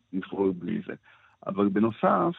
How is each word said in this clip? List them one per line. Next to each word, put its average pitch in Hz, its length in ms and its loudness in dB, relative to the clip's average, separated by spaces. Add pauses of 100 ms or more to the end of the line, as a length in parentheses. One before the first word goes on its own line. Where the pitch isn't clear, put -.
(120)
לפעול 95 460 -2
בלי 87 280 -4
זה. - 80 -8 (520)
אבל 98 220 2
בנוסף, 104 720 2